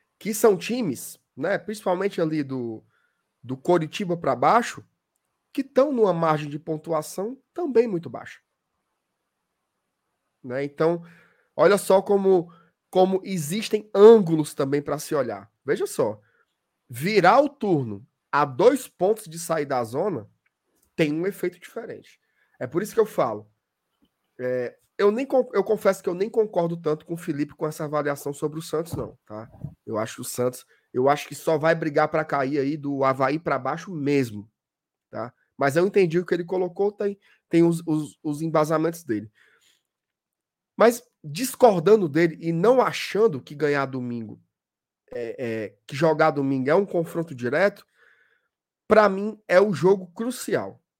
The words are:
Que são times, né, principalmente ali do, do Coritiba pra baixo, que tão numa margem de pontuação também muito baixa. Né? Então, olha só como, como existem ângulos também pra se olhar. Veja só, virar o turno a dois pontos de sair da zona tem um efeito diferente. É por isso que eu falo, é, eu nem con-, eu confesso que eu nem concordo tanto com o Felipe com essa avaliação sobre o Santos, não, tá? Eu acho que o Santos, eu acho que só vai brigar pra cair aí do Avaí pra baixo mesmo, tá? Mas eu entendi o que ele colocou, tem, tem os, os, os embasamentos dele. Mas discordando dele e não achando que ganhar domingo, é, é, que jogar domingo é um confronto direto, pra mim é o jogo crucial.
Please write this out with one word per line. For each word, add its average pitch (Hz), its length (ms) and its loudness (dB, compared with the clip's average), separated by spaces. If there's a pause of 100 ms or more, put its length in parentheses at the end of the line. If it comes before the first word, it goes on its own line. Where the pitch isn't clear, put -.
(200)
Que 208 120 -6
são 214 240 4
times, 180 640 -6 (160)
né, 170 220 -2
principalmente 196 640 -4
ali 156 220 -2
do, 123 420 -8 (580)
do 131 140 -8
Coritiba 175 580 -2
pra 147 200 -2
baixo, 175 500 0 (640)
que 269 120 -4
tão 277 280 2
numa 220 220 2
margem 156 360 0
de 151 100 -10
pontuação 165 800 -6 (120)
também 254 340 2
muito 170 220 -4
baixa. - 320 -16 (2000)
Né? 135 220 -6
Então, 160 380 -2 (520)
olha 180 220 6
só 190 240 4
como, 190 520 2 (360)
como 185 340 2
existem 196 720 -4
ângulos 196 600 8
também 143 280 -2
pra 147 180 -6
se - 160 -8
olhar. 110 340 -6 (160)
Veja 214 220 -2
só, 107 340 -4 (680)
virar 170 500 4
o 294 80 4
turno 135 580 -2 (240)
a 143 140 2
dois 170 420 2
pontos 208 400 -2
de 165 140 -16
sair 160 260 -4
da 135 200 -2
zona 131 440 -6 (640)
tem 151 200 0
um 165 120 -4
efeito 185 320 -6
diferente. - 600 -16 (400)
É 127 80 -8
por 160 160 -4
isso 208 100 -10
que - 60 2
eu 214 60 4
falo, 113 440 -4 (880)
é, 127 400 -6 (200)
eu 202 120 4
nem 240 160 -2
con-, 254 280 0
eu 196 100 0
confesso 196 400 -2
que 202 60 -4
eu 180 40 -2
nem 190 160 -4
concordo 196 460 -2
tanto 156 300 -4
com 175 80 -10
o 165 40 -6
Felipe 147 380 -6
com - 100 -6
essa 151 200 -6
avaliação 143 480 -4
sobre 151 260 -6
o - 20 -8
Santos, 165 320 -6
não, 110 320 -10
tá? 107 240 -16 (360)
Eu 110 120 -6
acho 113 180 -6
que 127 60 -14
o 123 40 -12
Santos, 127 400 -4 (280)
eu 127 140 2
acho 143 220 0
que 147 60 -14
só 160 220 0
vai 160 160 2
brigar 151 360 0
pra 156 160 -2
cair 143 340 -2
aí 139 160 -2
do 139 300 -2
Avaí 135 340 2
pra 147 180 -2
baixo 143 360 -8
mesmo, 135 560 -2 (600)
tá? 117 240 -10 (240)
Mas 139 200 0
eu 180 100 4
entendi 180 320 2
o 175 60 -2
que - 80 -4
ele 175 100 0
colocou, 185 480 -2
tem, 202 260 -6 (300)
tem 170 160 4
os, 170 220 2
os, 156 360 -4
os 151 200 -6
embasamentos 160 640 -2
dele. 107 260 -6 (1400)
Mas 233 260 4 (220)
discordando 190 840 2
dele 165 320 0
e 165 100 -4
não 214 300 2
achando 190 600 -2
que - 140 -18
ganhar 143 300 -2
domingo, 120 560 -8 (720)
é, 117 260 -10
é, 110 380 -8 (100)
que 147 80 -14
jogar 156 360 2
domingo 139 380 -2
é 156 60 4
um 202 100 4
confronto 170 480 -6
direto, 143 520 -2 (1000)
pra 214 220 6
mim 202 400 -4
é 175 120 6
o 208 140 6
jogo 185 340 2
crucial. 202 720 -6 (180)